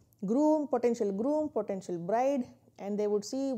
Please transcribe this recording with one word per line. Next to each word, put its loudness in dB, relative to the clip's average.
groom, 4
potential 2
groom, 0
potential -4
bride, 0
and -6
they 0
would 0
see -4